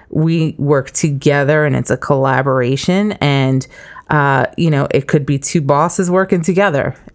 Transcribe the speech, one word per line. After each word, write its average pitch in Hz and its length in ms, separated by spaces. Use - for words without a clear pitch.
we 160 480
work 143 340
together 143 760
and 139 100
it's 123 140
a 127 80
collaboration 135 1160
and, 135 540
uh, 139 360
you 165 120
know, 143 220
it - 160
could 143 180
be 143 120
two 165 240
bosses 156 480
working 185 320
together. 175 540